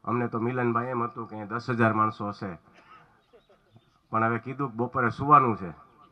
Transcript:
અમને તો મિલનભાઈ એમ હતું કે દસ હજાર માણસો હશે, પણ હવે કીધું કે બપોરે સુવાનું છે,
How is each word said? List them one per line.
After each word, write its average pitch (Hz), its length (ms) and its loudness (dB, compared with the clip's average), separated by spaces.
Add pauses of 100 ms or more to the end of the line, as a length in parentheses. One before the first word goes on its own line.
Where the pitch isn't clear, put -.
અમને 120 240 -2
તો 117 120 -4
મિલનભાઈ 120 460 0
એમ 123 180 -2
હતું 117 240 -10
કે 107 160 -12
દસ 117 260 -8
હજાર 117 220 4
માણસો 107 360 0
હશે, 98 300 -10 (1500)
પણ 113 140 2
હવે 113 140 0
કીધું 127 320 -6
કે 110 60 -12
બપોરે 120 340 0
સુવાનું 135 460 6
છે, 92 140 -10 (420)